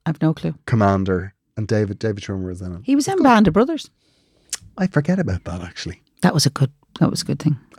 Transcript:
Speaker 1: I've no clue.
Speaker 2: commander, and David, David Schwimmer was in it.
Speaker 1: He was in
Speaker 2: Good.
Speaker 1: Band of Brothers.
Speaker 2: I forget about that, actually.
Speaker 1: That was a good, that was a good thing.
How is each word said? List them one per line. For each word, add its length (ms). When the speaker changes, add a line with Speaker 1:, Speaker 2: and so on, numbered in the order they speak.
Speaker 1:
I've 120
no 140
clue. 220
Speaker 2:
commander, 720
and 120
David, 320
David 240
Schwimmer 240
was 160
in 100
it. 120
Speaker 1:
He 100
was 120
in 100
Speaker 2:
Good. 60
Speaker 1:
Band 240
of 60
Brothers. 380
Speaker 2:
I 80
forget 320
about 240
that, 180
actually. 400
Speaker 1:
That 100
was 140
a 20
good, 220
that 120
was 100
a 40
good 120
thing. 220